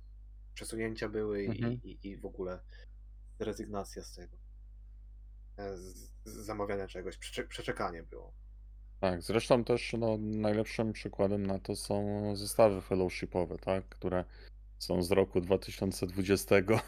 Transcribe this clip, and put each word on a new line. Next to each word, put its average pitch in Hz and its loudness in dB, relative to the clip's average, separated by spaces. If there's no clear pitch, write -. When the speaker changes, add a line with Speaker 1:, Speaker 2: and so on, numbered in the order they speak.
Speaker 1:
przesunięcia 113 -4
były 104 0
i, 101 0
Speaker 2:
Mhm. 117 0
Speaker 1:
i, 95 -12
i 98 -8
w - -12
ogóle 92 -6
rezygnacja 104 -4
z - -14
tego, 180 -14
e, 98 -6
z, 90 -14
z 110 -12
zamawiania 101 -4
czegoś, 92 -8
przecze-, - -6
przeczekanie 95 -4
było. - -14
Speaker 2:
Tak, 90 2
zresztą 117 4
też, 120 0
no, 113 2
najlepszym 107 2
przykładem 101 2
na 98 2
to 104 -2
są 104 0
zestawy 101 8
fellowshipowe, 90 0
tak, 95 0
które 90 0
są 90 2
z 85 4
roku 95 6
dwa 92 6
tysiące 95 0
dwudziestego, 98 6